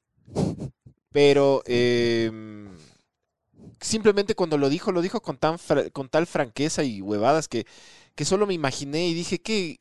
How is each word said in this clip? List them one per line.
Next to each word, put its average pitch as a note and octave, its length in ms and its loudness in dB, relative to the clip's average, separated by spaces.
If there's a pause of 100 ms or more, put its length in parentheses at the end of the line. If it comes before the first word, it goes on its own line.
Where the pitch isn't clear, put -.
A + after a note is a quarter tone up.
(1120)
Pero, C#3 540 4
em, A2+ 1040 -2 (1080)
simplemente G#3 560 2
cuando D#3+ 220 0
lo C#3 120 4
dijo, F3 220 -2
lo F3 100 2
dijo G3 200 -2
con C#3 160 -8
tan E3 220 0
fra-, C#3 300 0
con C3+ 200 -10
tal E3 180 2
franqueza D3+ 560 -2
y G#2+ 180 -4
huevadas G#2+ 460 2
que, A2+ 180 -4 (500)
que D3 100 -4
solo G3+ 220 2
me G3 60 -2
imaginé D3 540 -2
y E3 60 0
dije, E3+ 280 -4
"Qué G3 400 -4